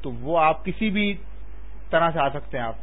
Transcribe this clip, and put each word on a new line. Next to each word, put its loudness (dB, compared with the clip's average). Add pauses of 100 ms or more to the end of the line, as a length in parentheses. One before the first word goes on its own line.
تو -4
وہ 0
آپ 4
کسی 0
بھی 0 (760)
طرح 6
سے 0
آ 4
سکتے -4
ہیں -2
آپ -4